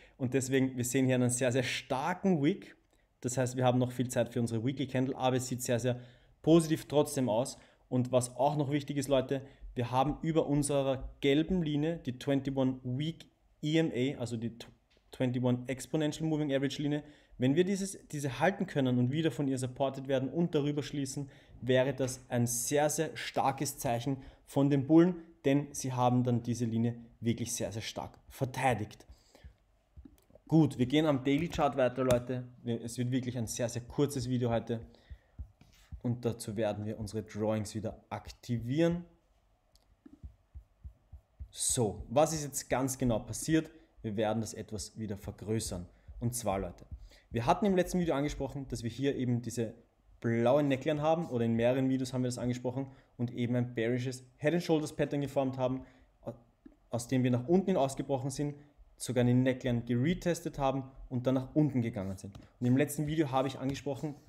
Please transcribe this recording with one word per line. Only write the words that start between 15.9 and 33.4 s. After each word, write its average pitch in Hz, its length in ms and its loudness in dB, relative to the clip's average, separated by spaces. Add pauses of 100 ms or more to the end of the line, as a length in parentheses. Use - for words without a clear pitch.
Moving 151 260 0
Average 139 280 0
Linie. 147 220 -2 (360)
Wenn 131 160 4
wir 180 80 6
dieses, 196 440 -4
diese 139 320 -6
halten 190 260 2
können 131 320 0
und 123 140 4
wieder 156 180 0
von 147 180 -2
ihr 135 120 -2
supported 131 480 -4
werden 135 200 2
und 170 280 0
darüber 147 260 0
schließen, 139 480 -6 (320)
wäre 127 320 4
das 131 360 -4
ein 120 180 2
sehr, 147 420 2
sehr 156 260 -2
starkes 131 640 -2
Zeichen 127 400 -2 (300)
von 139 240 4
den 139 160 2
Bullen, 170 300 8 (280)
denn 143 260 4
sie 127 220 -6
haben 123 300 4
dann 120 180 2
diese 120 240 -2
Linie 113 300 0 (240)
wirklich 113 340 -2
sehr, 95 180 -4
sehr 104 120 -8
stark - 340 -10 (100)
verteidigt. 123 800 -2 (1400)
Gut, 143 320 6
wir 123 80 2
gehen 151 180 2
am 135 180 2
Daily 143 240 2
Chart 143 300 0
weiter, 127 260 2
Leute. 127 440 0 (160)
Wir, 117 180 -2
es 117 160 -10
wird 123 140 -2
wirklich 123 260 -2
ein 113 80 -4